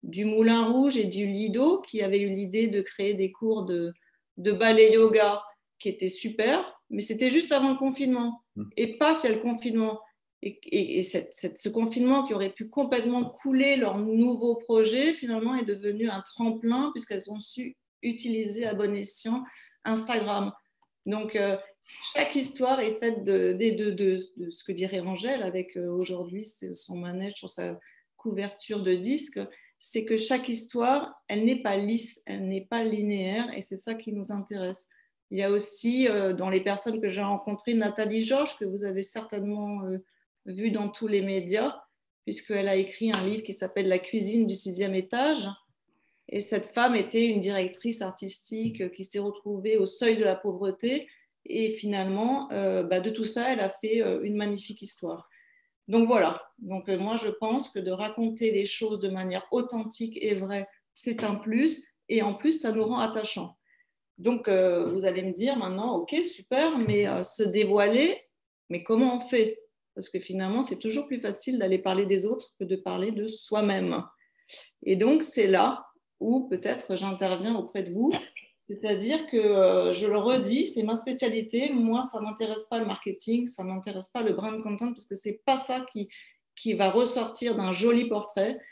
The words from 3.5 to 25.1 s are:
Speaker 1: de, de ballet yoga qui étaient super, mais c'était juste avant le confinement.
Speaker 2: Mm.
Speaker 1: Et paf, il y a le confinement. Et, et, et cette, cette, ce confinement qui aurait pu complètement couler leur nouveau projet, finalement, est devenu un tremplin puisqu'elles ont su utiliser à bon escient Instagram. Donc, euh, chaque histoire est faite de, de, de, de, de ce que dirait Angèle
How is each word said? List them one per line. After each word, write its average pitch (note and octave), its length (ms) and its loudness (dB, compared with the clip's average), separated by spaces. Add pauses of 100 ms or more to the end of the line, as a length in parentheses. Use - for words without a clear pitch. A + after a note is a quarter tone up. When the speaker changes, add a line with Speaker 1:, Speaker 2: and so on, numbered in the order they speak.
Speaker 1:
de, F3 280 -2 (440)
de G3 160 0
ballet A3 400 8
yoga G#3+ 500 6 (340)
qui G#3+ 120 -4
étaient F#3 200 -4
super, A3+ 800 -2
mais G#3 120 -4
c'était A3 280 2
juste D#4+ 220 4
avant C4+ 180 4
le C4 80 2
confinement. C4 640 0 (140)
Speaker 2:
Mm. G#3 80 -8 (140)
Speaker 1:
Et A3+ 200 0
paf, D#4 260 4
il B3+ 60 4
y A3 40 4
a - 20 2
le A3 60 -4
confinement. A3+ 580 0 (420)
Et, G#3 240 -8
et, - 340 0
et F#3 40 0
cette, F3+ 320 -4
cette, - 220 -8
ce - 120 -4
confinement B3 580 2
qui A3+ 80 -2
aurait G3 160 -2
pu A3 180 -12
complètement A#3+ 560 0
couler C4+ 520 2
leur G3+ 200 0
nouveau A3+ 580 4
projet, A#3 560 4
finalement, A#3 440 -2
est A#3+ 100 0
devenu G#3 420 -2
un G3 140 -4
tremplin A#3 720 0
puisqu'elles G3 380 -8
ont G#3 80 -10
su B3 360 -10 (280)
utiliser A3+ 600 -2
à G#3 100 -2
bon G3+ 200 0
escient A3+ 480 -4 (420)
Instagram. G#3+ 640 -2 (560)
Donc, A3 280 -4
euh, G3 220 2 (560)
chaque - 220 0
histoire C4 440 2
est A3 200 0
faite A3 240 0
de, F#3+ 300 4
de, A3 180 2
de, G#3 200 0
de, F#3+ 280 2 (180)
de F3 140 -8
ce - 120 -14
que - 80 -8
dirait F#3 280 -2
Angèle F#3+ 420 -4